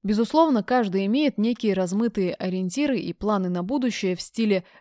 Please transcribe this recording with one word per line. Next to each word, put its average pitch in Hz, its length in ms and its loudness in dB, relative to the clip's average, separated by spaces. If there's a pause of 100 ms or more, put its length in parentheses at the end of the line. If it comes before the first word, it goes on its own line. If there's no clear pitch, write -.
Безусловно, 233 560 4
каждый 196 460 0
имеет 269 320 0
некие 220 340 0
размытые 190 600 0
ориентиры 185 640 -2
и 170 120 -6
планы 196 380 -2
на 175 140 -2
будущее 214 520 -2
в 175 60 -10
стиле 208 420 0 (180)